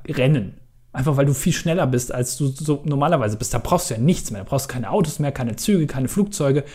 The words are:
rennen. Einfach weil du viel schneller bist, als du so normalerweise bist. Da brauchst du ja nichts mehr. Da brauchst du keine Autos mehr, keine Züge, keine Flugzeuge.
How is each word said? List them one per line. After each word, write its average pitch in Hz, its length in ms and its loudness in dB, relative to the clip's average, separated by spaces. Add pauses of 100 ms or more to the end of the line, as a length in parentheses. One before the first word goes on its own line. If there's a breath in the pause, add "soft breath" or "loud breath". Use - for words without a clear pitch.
rennen. 131 520 0 (320)
Einfach 131 240 0
weil 139 100 4
du 143 80 4
viel 165 180 2
schneller 165 360 0
bist, 123 260 0
als 123 220 -2
du 147 100 0
so 143 380 -2
normalerweise 143 520 2
bist. - 160 -6
Da 120 60 0
brauchst - 320 0
du 123 40 -4
ja 107 60 -4
nichts 160 300 2
mehr. 98 140 -8
Da - 40 -14
brauchst 135 220 -2
du - 20 -8
keine 117 180 -6
Autos 160 280 0
mehr, 143 140 0
keine 117 240 -4
Züge, 180 320 2
keine 131 200 -2
Flugzeuge. 151 560 0 (100)